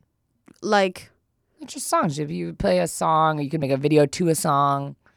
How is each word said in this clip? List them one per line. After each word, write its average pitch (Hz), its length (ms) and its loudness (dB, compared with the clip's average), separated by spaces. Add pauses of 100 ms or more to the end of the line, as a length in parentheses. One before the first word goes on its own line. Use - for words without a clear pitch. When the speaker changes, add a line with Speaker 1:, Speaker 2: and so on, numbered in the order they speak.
(600)
Speaker 1:
Like? 196 480 0 (500)
Speaker 2:
It's 311 140 -16
just 269 140 -10
songs. 190 320 0
If 147 120 -6
you 170 220 -8
play 185 260 0
a 175 80 0
song, 156 540 0
you 139 80 -4
can 160 120 -2
make 135 100 0
a 135 60 2
video 147 280 4
to 175 240 -2
a 160 60 2
song. 139 600 0 (200)